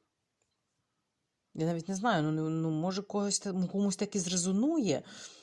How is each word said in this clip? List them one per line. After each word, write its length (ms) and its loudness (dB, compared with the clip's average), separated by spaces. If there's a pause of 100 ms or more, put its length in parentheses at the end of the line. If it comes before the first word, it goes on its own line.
(1500)
я 120 0
навіть 220 -2
не 60 -2
знаю, 280 2
ну, 80 2
ну, 200 0
ну, 200 0
може, 320 0
когось 360 0
та-, 140 -4
ну, 160 0
комусь 280 0
так 200 -2
і 20 0
зрезонує, 840 2 (400)